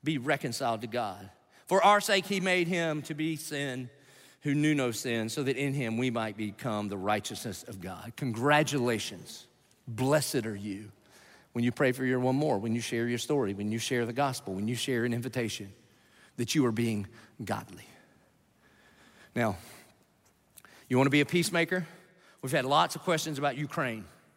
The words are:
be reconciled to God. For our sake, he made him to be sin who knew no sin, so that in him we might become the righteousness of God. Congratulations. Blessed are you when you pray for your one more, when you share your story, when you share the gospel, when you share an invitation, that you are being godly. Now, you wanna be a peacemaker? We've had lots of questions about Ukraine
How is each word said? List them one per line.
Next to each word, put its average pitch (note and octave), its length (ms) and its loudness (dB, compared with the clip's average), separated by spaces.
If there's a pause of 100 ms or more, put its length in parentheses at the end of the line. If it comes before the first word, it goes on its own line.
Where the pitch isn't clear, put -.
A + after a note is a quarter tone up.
be D#3+ 120 0
reconciled B2 640 -2
to A#2+ 40 -8
God. G#2 420 -4 (380)
For F#3 160 4
our G3+ 180 8
sake, G3 240 2
he G3 160 -2
made F3+ 280 2
him E3 340 0
to D#3 120 -8
be D#3 200 -2
sin C#3 560 -6 (520)
who C#3+ 120 0
knew D3+ 180 4
no B2+ 200 2
sin, A2+ 360 -2
so C#3 140 -4
that B2+ 140 0
in C3+ 180 0
him A2+ 240 0
we B2+ 100 2
might A2+ 280 -2
become G#2 500 -4
the G2+ 100 -4
righteousness G#2 680 -2
of G2 160 -14
God. F#2 360 -10
Congratulations. C3+ 1300 0 (400)
Blessed C3 580 0
are A2 80 -4
you G2+ 380 -10 (600)
when A#2+ 120 0
you A#2+ 80 2
pray C3 180 2
for C3 140 -4
your B2+ 160 2
one C3 160 2
more, C#3 220 2
when A2+ 180 0
you A#2+ 40 -2
share A#2 280 -2
your A#2+ 100 0
story, B2 340 0
when G#2 200 -2
you A2+ 80 -2
share A#2+ 260 0
the A#2 60 -6
gospel, B2 420 -2
when G2+ 140 -2
you A#2+ 80 -2
share A#2+ 280 0
an A#2+ 80 0
invitation, A#2 600 -4 (640)
that A#2 180 -4
you D3 100 4
are A#2 80 2
being A2 360 0 (360)
godly. - 440 -8 (1500)
Now, A2 240 0 (1300)
you B2+ 80 2
wanna C3+ 140 6
be D3 100 6
a C#3+ 60 4
peacemaker? E3+ 640 0 (520)
We've C3 120 -6
had C#3 120 2
lots D3+ 300 4
of - 80 -10
questions D#3+ 340 0
about C#3 200 0
Ukraine B2+ 480 -4 (320)